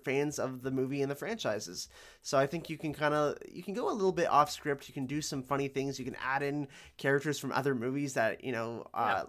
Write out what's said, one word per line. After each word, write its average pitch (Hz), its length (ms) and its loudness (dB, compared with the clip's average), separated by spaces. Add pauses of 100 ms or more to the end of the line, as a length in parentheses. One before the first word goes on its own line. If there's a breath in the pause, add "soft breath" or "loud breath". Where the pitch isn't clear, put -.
fans 143 340 0
of 127 220 -2
the 131 100 -2
movie 135 300 0
and 139 100 0
the 139 40 -4
franchises. 131 760 -4 (320 loud breath)
So - 160 0
I 135 100 6
think 160 220 -6
you 156 80 -6
can 147 160 -4
kinda, 147 420 2 (160)
you - 120 -12
can 196 100 -8
go 233 160 -2
a - 20 0
little 190 220 2
bit 160 140 2
off 147 220 6
script. - 380 -4
You - 60 -16
can 139 120 -4
do 143 160 -2
some 143 220 -4
funny 139 240 0
things. 135 320 -2
You 123 60 -6
can 127 180 -6
add 135 180 0
in 143 280 -2 (260 loud breath)
characters 143 420 2
from 131 140 -4
other 131 240 2
movies 131 380 -2
that, 113 320 2
you 127 80 -2
know, 113 400 -4
uh, 101 360 2